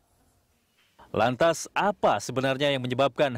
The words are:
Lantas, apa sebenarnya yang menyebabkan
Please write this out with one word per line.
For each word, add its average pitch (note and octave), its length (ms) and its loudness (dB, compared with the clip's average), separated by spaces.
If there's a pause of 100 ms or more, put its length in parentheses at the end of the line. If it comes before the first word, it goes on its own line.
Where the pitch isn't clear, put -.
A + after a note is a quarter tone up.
(1160)
Lantas, B2 560 0
apa E3+ 480 0
sebenarnya C3+ 560 -2
yang B2+ 80 -4
menyebabkan C3 540 0